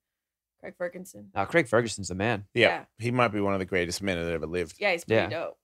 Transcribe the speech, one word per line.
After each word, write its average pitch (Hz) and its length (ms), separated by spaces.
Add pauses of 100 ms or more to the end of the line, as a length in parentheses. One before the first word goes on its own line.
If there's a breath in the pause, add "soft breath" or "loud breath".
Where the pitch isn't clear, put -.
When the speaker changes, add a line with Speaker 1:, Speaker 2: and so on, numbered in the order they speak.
(600)
Speaker 1:
Craig - 160
Ferguson. 185 600
Speaker 2:
Nah, 98 100
Craig 165 220
Ferguson's 107 400
the 90 80
man. 101 300 (100)
Speaker 3:
Yeah. 113 120
Speaker 1:
Yeah. 85 160 (140)
Speaker 3:
He 113 140
might 123 160
be 104 120
one 98 140
of 98 60
the 95 60
greatest 87 360
men 98 180
that 85 140
ever 78 140
lived. 85 320
Speaker 1:
Yeah, 202 140
he's 170 120
pretty 110 160
Speaker 2:
Yeah. 90 80
Speaker 1:
dope. 156 340